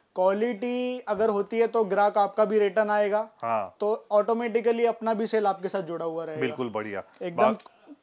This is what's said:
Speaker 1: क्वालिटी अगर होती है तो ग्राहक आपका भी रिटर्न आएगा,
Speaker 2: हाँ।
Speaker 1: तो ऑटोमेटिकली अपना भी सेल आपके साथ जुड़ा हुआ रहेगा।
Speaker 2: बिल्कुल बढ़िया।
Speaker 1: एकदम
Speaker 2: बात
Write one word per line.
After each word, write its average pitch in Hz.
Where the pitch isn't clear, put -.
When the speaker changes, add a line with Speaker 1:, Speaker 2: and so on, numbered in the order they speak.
Speaker 1:
क्वालिटी 240
अगर 214
होती 202
है 226
तो 226
ग्राहक 208
आपका 202
भी 214
रिटर्न 208
आएगा, 208
Speaker 2:
हाँ। 110
Speaker 1:
तो 214
ऑटोमेटिकली 233
अपना 226
भी 220
सेल 208
आपके 185
साथ 196
जुड़ा 165
हुआ 165
रहेगा। 156
Speaker 2:
बिल्कुल 127
बढ़िया। 104
Speaker 1:
एकदम 180
Speaker 2:
बात 220